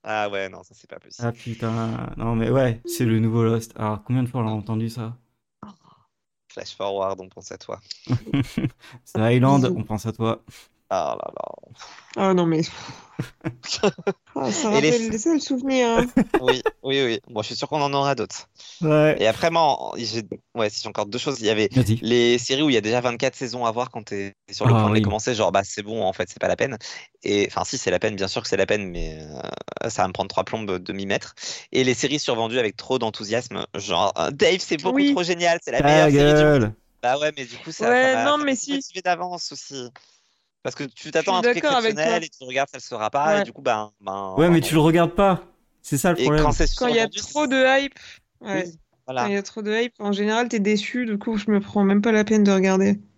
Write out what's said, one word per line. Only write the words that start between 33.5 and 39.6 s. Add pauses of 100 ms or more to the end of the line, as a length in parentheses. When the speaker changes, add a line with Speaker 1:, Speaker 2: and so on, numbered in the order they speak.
Speaker 1:
genre,
euh,
Dave,
c'est
beaucoup
Speaker 3:
Oui.
Speaker 1:
trop
génial,
c'est
la
Speaker 2:
Ta
Speaker 1:
meilleure
série
du
monde.
Speaker 2:
gueule. (300)
Speaker 1:
Bah
ouais,
mais
du
coup,
ça,
Speaker 3:
Ouais,
Speaker 1:
ça
va,
Speaker 3:
non,
Speaker 1:
ça
Speaker 3:
mais
Speaker 1:
va
Speaker 3:
si.
Speaker 1:
motiver
d'avance
aussi. (760)